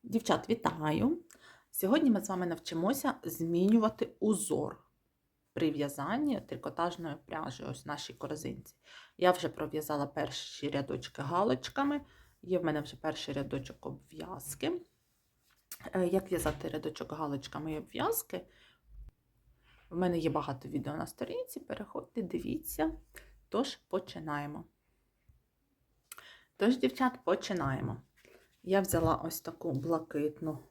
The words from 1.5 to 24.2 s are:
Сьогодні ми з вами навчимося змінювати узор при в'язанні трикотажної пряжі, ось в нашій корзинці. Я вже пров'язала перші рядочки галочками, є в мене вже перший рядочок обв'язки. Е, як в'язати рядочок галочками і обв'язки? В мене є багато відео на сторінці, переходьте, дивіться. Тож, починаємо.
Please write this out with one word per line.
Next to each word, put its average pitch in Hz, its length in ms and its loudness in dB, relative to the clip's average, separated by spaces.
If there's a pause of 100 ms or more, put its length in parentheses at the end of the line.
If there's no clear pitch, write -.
Сьогодні 262 400 4
ми 202 120 4
з - 60 -8
вами 180 160 2
навчимося 175 680 0 (100)
змінювати 180 840 4 (100)
узор - 640 0 (720)
при 160 180 2
в'язанні 151 720 0
трикотажної 165 760 -2 (100)
пряжі, 156 380 -6
ось - 220 -8
в - 20 -10
нашій - 260 -6
корзинці. 143 640 -8 (420)
Я 180 140 8
вже 175 180 2
пров'язала 151 580 -2
перші - 640 -4
рядочки - 520 -4
галочками, 254 800 2 (400)
є 180 180 2
в 175 40 -2
мене 151 180 2
вже - 140 -10
перший 151 380 -4
рядочок 139 520 -6
обв'язки. 170 960 -6 (1120)
Е, 185 140 4
як 190 240 4
в'язати 160 360 0
рядочок 156 460 -4
галочками 151 600 -4
і 151 40 -4
обв'язки? 254 680 -2 (1400)
В 170 80 -6
мене 175 200 4
є 160 120 2
багато 143 400 -2
відео 143 240 -4
на 156 140 -4
сторінці, - 520 -8
переходьте, - 640 -8
дивіться. - 680 -2 (580)
Тож, 240 260 0
починаємо. 151 920 -6 (1900)